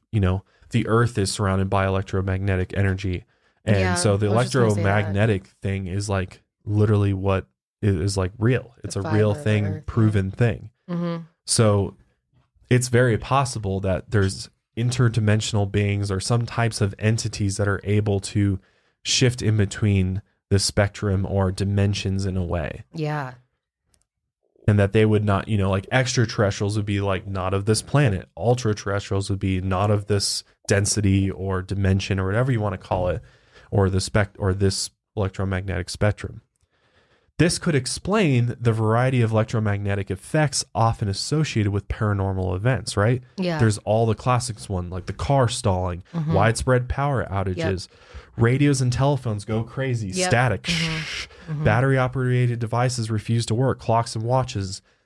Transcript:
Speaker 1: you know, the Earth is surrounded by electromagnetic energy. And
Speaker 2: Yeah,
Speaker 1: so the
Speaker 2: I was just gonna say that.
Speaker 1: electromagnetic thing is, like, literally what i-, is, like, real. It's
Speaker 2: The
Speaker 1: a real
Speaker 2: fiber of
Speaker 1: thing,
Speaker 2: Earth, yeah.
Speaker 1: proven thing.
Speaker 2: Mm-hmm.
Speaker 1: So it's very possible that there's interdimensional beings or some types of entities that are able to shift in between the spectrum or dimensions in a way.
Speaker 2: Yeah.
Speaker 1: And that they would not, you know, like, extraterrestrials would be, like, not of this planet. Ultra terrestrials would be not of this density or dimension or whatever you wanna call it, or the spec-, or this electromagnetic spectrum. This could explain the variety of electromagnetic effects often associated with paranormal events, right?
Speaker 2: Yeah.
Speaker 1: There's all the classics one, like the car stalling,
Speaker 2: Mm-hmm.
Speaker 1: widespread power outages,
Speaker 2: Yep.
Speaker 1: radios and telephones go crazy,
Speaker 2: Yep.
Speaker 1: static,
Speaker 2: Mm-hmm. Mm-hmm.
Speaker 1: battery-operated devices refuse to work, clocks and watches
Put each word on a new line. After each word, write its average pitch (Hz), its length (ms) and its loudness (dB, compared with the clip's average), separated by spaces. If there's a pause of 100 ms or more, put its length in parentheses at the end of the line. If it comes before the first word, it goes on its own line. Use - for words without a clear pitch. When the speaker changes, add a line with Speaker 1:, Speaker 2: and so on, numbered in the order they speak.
(120)
Speaker 1:
you 107 80 2
know, 95 220 2 (280)
the 117 160 0
Earth 113 320 2
is 95 140 0
surrounded 98 360 0
by 98 180 0
electromagnetic 95 920 -2
energy. 95 480 0 (400)
And 104 120 2
Speaker 2:
Yeah, 180 200 2
Speaker 1:
so 101 200 2
the 104 120 0
Speaker 2:
I 101 60 2
was 120 100 2
just 123 100 -4
gonna 117 160 4
say 101 120 0
that. 101 60 2
Speaker 1:
electromagnetic 101 580 0 (160)
thing 98 240 -4
is, 101 220 -4
like, 95 340 -4 (220)
literally 104 480 4
what 95 340 0 (360)
i-, 104 40 0
is, 98 300 0
like, 92 220 -2
real. 120 440 0
It's - 120 -10
Speaker 2:
The 101 60 -4
Speaker 1:
a 95 120 -4
real 107 220 4
Speaker 2:
fiber - 60 -4
of - 40 -8
Speaker 1:
thing, 107 220 2
Speaker 2:
Earth, 101 80 -4
yeah. - 120 -8
Speaker 1:
proven 104 440 2
thing. 104 400 -2 (180)
Speaker 2:
Mm-hmm. 170 360 -6 (200)
Speaker 1:
So 104 520 2 (720)
it's 123 180 2
very 117 300 4
possible 101 640 -2
that 92 300 -2
there's 98 380 0 (280)
interdimensional 110 920 0
beings 101 400 0
or 95 100 -2
some 117 260 0
types 117 340 -2
of 101 180 0
entities 107 600 -2
that 101 100 0
are 98 160 0
able 104 360 2
to 101 380 0 (440)
shift 123 400 2
in 107 140 2
between 98 680 2 (260)
the 98 100 4
spectrum 101 680 0
or 95 240 0
dimensions 98 720 0
in 95 120 -4
a 92 80 -2
way. 85 400 -6 (100)
Speaker 2:
Yeah. 147 400 -6 (1300)
Speaker 1:
And 104 100 4
that 98 140 4
they 110 120 4
would 107 200 4
not, 98 240 0
you 107 100 0
know, 95 100 0
like, 98 220 -2
extraterrestrials 117 840 0
would 101 100 -2
be, 101 140 -2
like, 95 260 -2
not 95 260 -4
of 98 120 0
this 110 180 2
planet. 120 540 0
Ultra 113 380 0
terrestrials 98 540 -4
would 98 120 -4
be 92 200 0
not 95 300 0
of 101 160 0
this - 380 -2 (240)
density 98 600 2
or 92 320 -4
dimension 95 580 0
or 95 60 -2
whatever 120 260 0
you 113 80 0
wanna 98 180 -4
call 92 300 -2
it, 85 120 -2 (520)
or 98 180 4
the 95 100 2
spec-, - 380 0
or 95 160 0
this 98 360 0 (260)
electromagnetic 95 760 -4
spectrum. - 520 -2 (1000)
This 175 180 4
could 170 160 0
explain 135 840 2
the 117 140 2
variety 120 480 2
of 110 100 0
electromagnetic 101 760 -2
effects 147 520 -2 (120)
often 113 340 0
associated 104 640 0
with 101 160 -4
paranormal 95 680 -2
events, 107 440 -2
right? 120 240 2 (160)
Speaker 2:
Yeah. 175 200 -2
Speaker 1:
There's 110 200 4
all 110 260 0
the 110 100 2
classics 120 540 -4
one, 90 220 -4
like 92 160 -10
the 95 80 -6
car 135 340 2
stalling, 92 540 -2 (100)
Speaker 2:
Mm-hmm. 82 220 -2
Speaker 1:
widespread 123 560 2
power 135 340 -2
outages, 95 640 -4
Speaker 2:
Yep. - 100 -20 (380)
Speaker 1:
radios 135 460 4
and 127 100 2
telephones 135 540 0
go 110 160 -2
crazy, 117 460 -6
Speaker 2:
Yep. 180 200 -2
Speaker 1:
static, 123 360 0
Speaker 2:
Mm-hmm. 160 880 -6
Mm-hmm. 151 120 -2
Speaker 1:
battery-operated 127 920 2
devices 120 520 -2
refuse 117 360 0
to - 80 -2
work, 127 240 0
clocks 113 360 0
and 110 80 -6
watches 113 600 -2 (240)